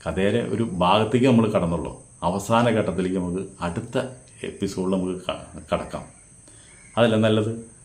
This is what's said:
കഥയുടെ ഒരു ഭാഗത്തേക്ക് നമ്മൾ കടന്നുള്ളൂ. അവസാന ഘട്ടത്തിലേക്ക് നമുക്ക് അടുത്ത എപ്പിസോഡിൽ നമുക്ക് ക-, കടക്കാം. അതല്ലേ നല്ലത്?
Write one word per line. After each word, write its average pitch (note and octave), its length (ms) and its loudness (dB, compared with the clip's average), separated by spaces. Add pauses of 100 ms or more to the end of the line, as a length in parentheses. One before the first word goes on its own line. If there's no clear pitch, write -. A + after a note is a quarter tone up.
കഥയുടെ G2 420 2
ഒരു A2 140 -2
ഭാഗത്തേക്ക് G#2+ 640 2
നമ്മൾ A#2 240 6
കടന്നുള്ളൂ. E2+ 420 -2 (300)
അവസാന G2+ 480 2
ഘട്ടത്തിലേക്ക് F#2 460 0
നമുക്ക് F2+ 280 -4 (160)
അടുത്ത F2 360 -6 (460)
എപ്പിസോഡിൽ F#2 500 -4
നമുക്ക് F#2 340 -2
ക-, - 180 -6 (280)
കടക്കാം. - 320 -6 (960)
അതല്ലേ A2+ 200 4
നല്ലത്? A2 560 0 (100)